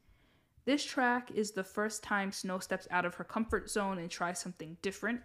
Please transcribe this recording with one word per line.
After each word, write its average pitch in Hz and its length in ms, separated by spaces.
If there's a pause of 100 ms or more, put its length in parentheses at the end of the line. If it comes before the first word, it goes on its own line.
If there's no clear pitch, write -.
(640)
This 285 200
track 247 460
is 208 200
the 185 140
first 214 360
time 196 300
Snow 185 280
steps 185 300
out 175 160
of 180 100
her 175 100
comfort 220 440
zone 196 300
and 170 100
tries 180 300
something 170 420
different, 214 440